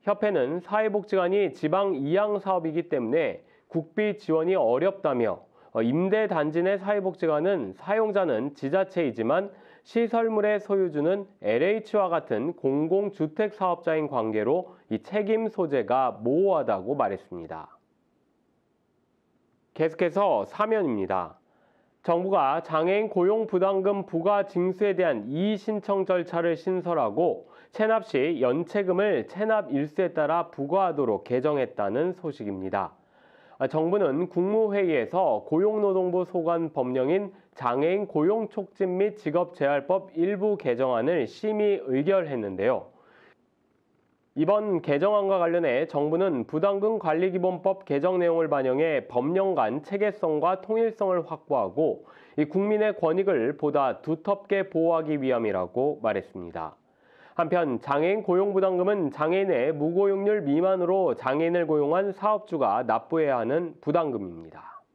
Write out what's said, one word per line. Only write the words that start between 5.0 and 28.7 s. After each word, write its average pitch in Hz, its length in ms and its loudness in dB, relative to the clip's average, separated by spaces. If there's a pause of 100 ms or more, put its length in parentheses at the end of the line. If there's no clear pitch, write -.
어, 113 80 0
임대 185 460 2
단지 160 340 0
내 196 160 2
사회복지관은 185 960 0
사용자는 180 840 -2
지자체이지만 156 920 0 (340)
시설물의 220 760 0
소유주는 190 680 0 (160)
엘에이치와 190 680 2
같은 147 440 -2
공공주택 165 1000 0
사업자인 170 560 0
관계로 117 680 0 (140)
이 107 100 -2
책임 220 480 -2
소재가 131 760 0
모호하다고 131 720 0
말했습니다. 90 840 -6 (2000)
계속해서 165 720 0
사면입니다. 107 920 -2 (680)
정부가 170 600 0
장애인 180 440 0
고용 208 400 2
부담금 190 580 0
부과 196 420 0
징수에 185 480 0
대한 160 320 0
이의 180 280 0
신청 196 500 -2
절차를 170 520 0
신설하고 165 880 0 (240)
체납 220 320 0
시 151 380 0
연체금을 175 840 0